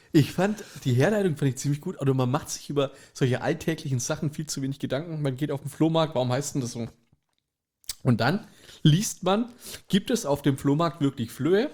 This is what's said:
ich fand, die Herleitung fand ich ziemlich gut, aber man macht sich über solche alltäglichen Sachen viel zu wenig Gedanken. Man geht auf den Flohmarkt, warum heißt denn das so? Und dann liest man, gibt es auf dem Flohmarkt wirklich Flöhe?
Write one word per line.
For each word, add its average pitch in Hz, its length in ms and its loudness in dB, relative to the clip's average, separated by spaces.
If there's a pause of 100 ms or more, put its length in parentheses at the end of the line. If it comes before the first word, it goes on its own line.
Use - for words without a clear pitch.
(120)
ich 147 200 4
fand, 202 320 0 (200)
die 131 100 2
Herleitung 185 420 2
fand 139 140 0
ich 123 60 -6
ziemlich 143 240 -2
gut, 185 200 -8
aber 135 120 2
man 127 180 2
macht 151 200 -2
sich - 180 -10
über 143 220 0 (240)
solche 123 260 0
alltäglichen 151 600 -4
Sachen 151 320 -4
viel 156 140 -8
zu - 160 -8
wenig 135 160 -4
Gedanken. 151 440 -6
Man 135 140 -2
geht 147 160 -4
auf 135 80 -4
den 139 100 -10
Flohmarkt, 160 460 2
warum 123 160 2
heißt 139 220 -2
denn 143 60 0
das 120 120 -6
so? 117 160 -6 (1120)
Und 117 180 2
dann 151 260 0 (360)
liest 165 400 4
man, 202 300 0 (360)
gibt 196 220 0
es 160 160 0
auf 139 160 0
dem 139 160 2
Flohmarkt 151 420 0
wirklich 139 300 -2
Flöhe? 196 440 2